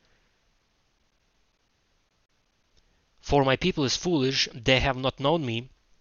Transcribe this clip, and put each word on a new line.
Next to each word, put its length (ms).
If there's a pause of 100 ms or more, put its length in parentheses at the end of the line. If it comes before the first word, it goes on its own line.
(3250)
For 240
my 140
people 260
is 140
foolish, 560
they 260
have 180
not 220
known 260
me. 240 (320)